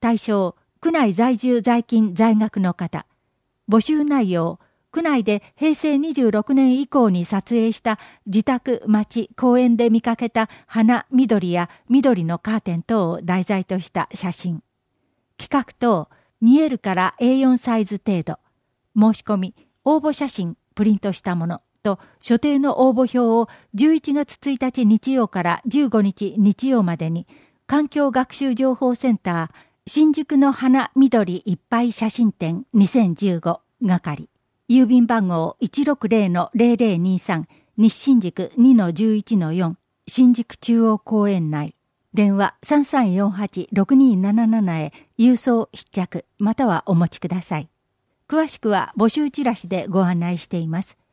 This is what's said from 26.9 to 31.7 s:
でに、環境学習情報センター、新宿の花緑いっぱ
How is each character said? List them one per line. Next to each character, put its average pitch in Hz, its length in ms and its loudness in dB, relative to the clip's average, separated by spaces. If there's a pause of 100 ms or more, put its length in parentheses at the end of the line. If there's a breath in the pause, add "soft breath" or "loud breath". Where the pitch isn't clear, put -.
で 160 140 -6
に、 170 160 -6 (400 soft breath)
環 294 220 0
境 285 220 -2
学 254 240 -4
習 269 200 -2
情 262 200 0
報 247 200 -2
セ 247 180 -2
ン 202 60 0
タ 170 340 -6
ー、 - 40 -20 (300 soft breath)
新 302 280 2
宿 302 220 -2
の 277 160 4
花 262 420 0
緑 220 520 2
い 190 80 -2
っ - 40 -12 (100)
ぱ 233 140 0